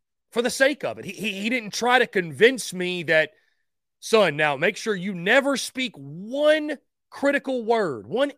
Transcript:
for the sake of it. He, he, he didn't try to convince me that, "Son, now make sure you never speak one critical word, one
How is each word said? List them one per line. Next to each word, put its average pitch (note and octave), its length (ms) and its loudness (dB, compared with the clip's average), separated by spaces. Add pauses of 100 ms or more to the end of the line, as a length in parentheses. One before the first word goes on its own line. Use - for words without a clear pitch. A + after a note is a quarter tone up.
(320)
for A#3 100 -2
the A#3+ 80 0
sake C#4 340 2
of A2+ 140 -4
it. - 80 -12
He, F#3+ 60 -10
he, F#3+ 300 -6
he A3 100 -2
didn't A3+ 200 -4
try B3 280 4
to A#3+ 80 2
convince F#3 680 2
me F3+ 300 -4
that, D#3 260 2 (720)
"Son, F#3+ 360 4
now D3 220 2
make F3+ 180 0
sure G#3+ 200 -4
you F#3+ 180 -6
never B3 420 2
speak B3 400 -6
one C4+ 840 0 (320)
critical C4+ 520 -2
word, F#3 440 -2
one C4 300 -2